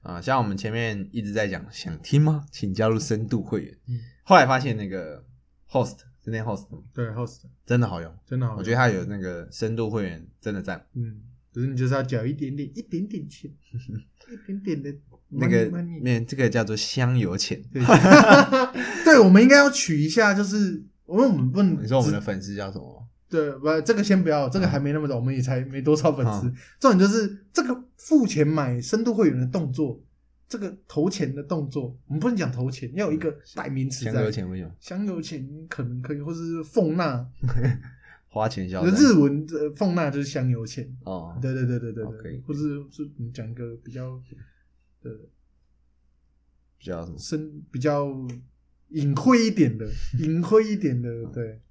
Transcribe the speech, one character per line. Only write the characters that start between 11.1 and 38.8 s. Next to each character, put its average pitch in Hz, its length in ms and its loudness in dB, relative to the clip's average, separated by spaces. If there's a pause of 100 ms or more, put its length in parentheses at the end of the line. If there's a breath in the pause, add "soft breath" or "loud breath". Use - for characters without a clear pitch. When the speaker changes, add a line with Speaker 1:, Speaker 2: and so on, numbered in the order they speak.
Speaker 2:
只 120 80 -8
是 131 60 -2
你 135 100 -4
就 127 100 0
是 131 60 0
要 135 100 -2
缴 127 220 -4
一 139 80 -4
点 139 200 -8
点、 143 220 -8
一 233 60 -12
点 180 260 -6
点 - 220 -10
钱。 - 220 -18
Speaker 1:
<laughs> - 760 -14
Speaker 2:
一 233 160 -20
点 196 160 -8
点 160 220 -6
的 143 100 -10 (360)
Speaker 1:
那 147 180 -2
个， 180 240 2
Speaker 2:
money，money。 170 300 -8
Speaker 1:
那， 120 240 0
这 139 100 -8
个 127 140 2
叫 113 160 0
做 107 100 -4
香 127 420 -2
油 95 200 -2
钱。 - 340 -6
Speaker 2:
对。 131 100 -4 (600)
<laughs> 254 640 -2
对， 320 180 12
我 185 60 10
们 190 120 12
应 254 60 10
该 277 80 10
要 285 140 8
取 160 320 -2
一 156 80 2
下， 208 240 4
就 202 100 0
是， 196 300 0 (340)
因 165 80 -6
为 247 100 6
我 233 80 4
们 127 160 0
不 196 140 2
能 170 180 2
Speaker 1:
你 107 60 -6
说 127 100 2
我 123 60 4
们 104 80 2
的 101 80 -2
粉 101 220 -6
丝 101 140 -10
叫 101 140 -6
什 98 80 -12
么？ 64 300 -16 (220)
Speaker 2:
对， 151 280 -2
不， 139 100 -4 (140)
这 226 120 0
个 202 80 2
先 196 220 4
不 165 60 2
要， 147 180 2
这 190 100 -4
个 185 80 0
还 147 140 0
没 143 140 -2
那 156 80 0
么 147 60 -4
早， 135 80 -2
Speaker 1:
嗯。 117 40 -2
Speaker 2:
我 - 20 -4
们 131 140 -2
也 127 60 -2
才 127 240 -2
没 135 160 -10
多 151 140 4
少 151 180 0
粉 135 120 -2 (140)
丝。 123 80 -4
Speaker 1:
嗯。 123 80 -6 (240 loud breath)
Speaker 2:
重 269 120 6
点 185 80 6
就 196 60 6
是 202 460 0
这 349 120 0
个 247 200 -6 (140)
付 285 280 2
钱 151 220 0
买 135 320 -2
深 214 240 -2
度 233 100 0
会 202 160 4
员 127 80 -2
的 127 100 -2
动 151 220 -4
作， 127 320 -4 (460)
这 240 100 -12
个 196 160 -8 (140)
投 156 220 -2
钱 139 260 -6
的 143 80 -10
动 156 260 -6
作， 127 240 -8 (140)
我 139 60 -8
们 156 80 -4
不 240 80 0
能 233 80 -2
讲 156 120 -2
投 123 220 -6
钱， 123 240 -12
要 196 120 -2
有 151 40 -2
一 156 60 -2
个 160 200 -6 (160)
代 - 140 -10
名 131 220 -4
词 127 160 -10
在。 110 80 -4
Speaker 1:
香 - 100 0
油 107 80 -2
钱 98 160 -6
不 92 80 -8
行。 90 240 -10
Speaker 2:
香 196 260 -8
油 180 160 -6
钱 147 240 -10 (220)
可 - 160 -8
能 123 180 -8
可 151 120 -8
以， 143 80 -8
或 160 120 -8
是 165 300 -8
奉 160 320 0
纳。 135 320 -2 (140)
Speaker 1:
<laughs> - 880 -2
花 107 180 -2
钱 95 220 -6
消 92 160 -4